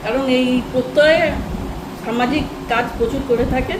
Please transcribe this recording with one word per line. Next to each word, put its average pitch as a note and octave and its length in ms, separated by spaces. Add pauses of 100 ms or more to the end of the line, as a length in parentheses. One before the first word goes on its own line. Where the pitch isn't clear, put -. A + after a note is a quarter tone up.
কারণ B3+ 220
এই B3+ 360 (100)
প্রত্যয়ে D4+ 600 (760)
সামাজিক B3 380 (260)
কাজ A#3+ 160 (120)
প্রচুর B3 300
করে A3 180
থাকে। C4 340